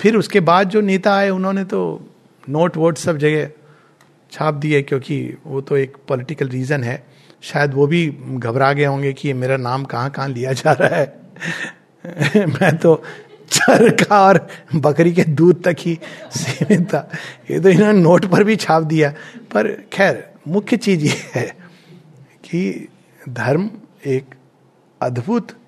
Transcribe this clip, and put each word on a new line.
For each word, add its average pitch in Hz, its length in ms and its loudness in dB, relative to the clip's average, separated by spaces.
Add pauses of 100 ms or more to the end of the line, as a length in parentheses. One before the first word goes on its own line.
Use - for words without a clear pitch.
फिर 226 140 4
उसके 202 260 0
बाद 175 280 2
जो 214 120 0
नेता 196 340 0
आए 196 140 2
उन्होंने 190 360 -2
तो 190 160 -4 (640)
note 165 340 -2
वोट 165 200 2
सब 170 200 -4
जगह 151 320 0 (840)
छाप 156 220 -2
दिए, 147 280 0
क्योंकि 131 640 -4
वो 139 160 -8
तो 143 160 -2
एक 135 200 -4 (100)
political 135 420 -4
reason 131 340 -4
है। 127 200 -6 (380)
शायद 143 320 -2
वो 143 140 2
भी 165 200 2 (220)
घबरा 131 440 0
गए 143 120 0
होंगे 139 280 -2
कि 147 140 -8
ये 139 60 -2
मेरा 127 240 -2
नाम 127 280 -4
कहाँ 127 240 -4
कहाँ 139 180 -8
लिया 131 260 -4
जा 151 180 0
रहा 151 240 0
है। 143 260 -4 (800)
<laughs> 175 440 -2
मैं 156 300 0
तो 165 180 4 (560)
चरखा 208 720 4
और 190 260 4 (280)
बकरी 151 380 2
के 175 100 2
दूध 160 400 4
तक 175 160 0
ही 170 180 -4 (340)
सीमित - 500 0 (120)
था, 147 160 -4 (420)
ये 143 80 -2
तो 185 100 4
इन्होंने 202 300 6
note 175 260 6
पर 185 180 4
भी 214 120 2
छाप 165 280 0
दिया। 156 260 0 (420)
पर 214 200 0 (220)
खैर, 175 300 0 (240)
मुख्य 202 300 -2
चीज 180 260 0
ये 147 120 2 (180)
है 120 120 -4 (1000)
कि 185 420 -6 (420)
धर्म 131 400 -2 (360)
एक 135 300 -4 (640)
अद्भुत 127 560 -4 (100)